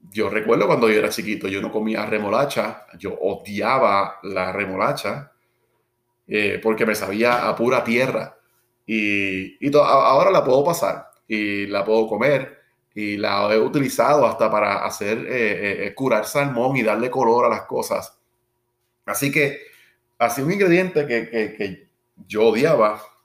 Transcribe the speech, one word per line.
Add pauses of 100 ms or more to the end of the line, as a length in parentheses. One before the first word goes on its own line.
(120)
Yo
recuerdo
cuando
yo
era
chiquito,
yo
no
comía
remolacha, (120)
yo
odiaba
la
remolacha, (1000)
eh,
porque
me
sabía
a
pura
tierra. (500)
Y,
y
to-,
a-,
ahora
la
puedo
pasar (180)
y
la
puedo
comer (360)
y
la
he
utilizado
hasta
para
hacer,
eh,
eh,
eh,
curar
salmón
y
darle
color
a
las
cosas. (840)
Así
que, (580)
así
un
ingrediente
que,
que,
que (380)
yo
odiaba (240)